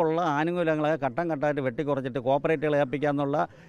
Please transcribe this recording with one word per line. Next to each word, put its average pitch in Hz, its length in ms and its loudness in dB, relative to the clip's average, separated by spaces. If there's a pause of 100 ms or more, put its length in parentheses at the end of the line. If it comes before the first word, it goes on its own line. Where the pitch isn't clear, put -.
ഉള്ള 160 160 2 (200)
ആനുകൂല്യങ്ങളെ 160 520 0 (140)
ഘട്ടം 139 280 -2
ഘട്ടമായിട്ട് 147 360 0
വെട്ടിക്കുറച്ചിട്ട് 135 600 -2
കോർപ്പറേറ്റുകളെ 147 540 2
ഏൽപ്പിക്കുക 143 320 0
എന്നുള്ള 143 240 0 (320)